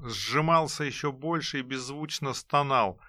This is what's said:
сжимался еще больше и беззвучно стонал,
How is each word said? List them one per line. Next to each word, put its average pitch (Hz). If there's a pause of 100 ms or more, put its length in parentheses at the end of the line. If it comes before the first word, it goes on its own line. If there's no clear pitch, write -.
сжимался 151
еще 143
больше 147
и 127
беззвучно 135
стонал, 135